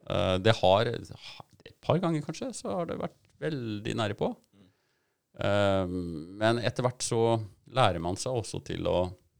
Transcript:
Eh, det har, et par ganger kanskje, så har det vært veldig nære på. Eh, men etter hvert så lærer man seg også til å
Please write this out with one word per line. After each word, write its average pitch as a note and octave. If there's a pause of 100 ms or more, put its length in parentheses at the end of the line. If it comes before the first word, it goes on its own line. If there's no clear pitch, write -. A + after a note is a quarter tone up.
Eh, F#2+
det A2+
har, G#2
et -
par D#3
ganger E3
kanskje, F3
så G3+
har F3
det -
vært - (240)
veldig A#2
nære A2
på. G3+ (1080)
Eh, G2
men F2+
etter B2
hvert A#2+
så A#2 (480)
lærer G2
man F2
seg B2+
også -
til E2+
å F2 (360)